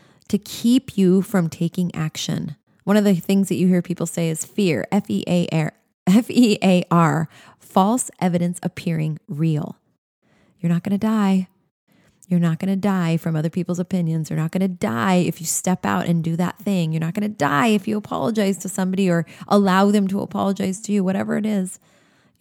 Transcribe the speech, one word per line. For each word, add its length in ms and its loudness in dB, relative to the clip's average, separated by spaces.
to 100 -2
keep 600 0
you 240 4
from 280 0
taking 460 -4
action. 600 -6
One 140 2
of 60 4
the 120 4
things 340 0
that 60 -2
you 120 2
hear 140 4
people 240 -4
say 240 -4
is 160 -6
fear, 460 -2
F 180 0
E 180 -2
A 240 2
R, 220 -2
F 220 4
E 340 4
A 260 4
R, 400 2
false 500 0
evidence 440 -2
appearing 640 -4
real. 500 -2
You're 120 -2
not 120 0
gonna 140 -2
die. 500 2
You're 120 2
not 200 0
gonna 180 -2
die 400 0
from 180 -4
other 140 -2
people's 300 -4
opinions. 500 -2
You're 100 -4
not 120 -2
gonna 160 0
die 480 0
if 260 0
you 40 -10
step 400 -2
out 220 0
and 160 0
do 140 -4
that 220 -4
thing. 340 -2
You're 80 -2
not 120 -4
gonna 140 -4
die 400 0
if 200 2
you 100 -2
apologize 640 -2
to 100 -10
somebody 400 0
or 160 2
allow 440 4
them 160 2
to 140 -2
apologize 600 -4
to 120 -6
you, 100 2
whatever 340 -2
it 80 -2
is. 340 -4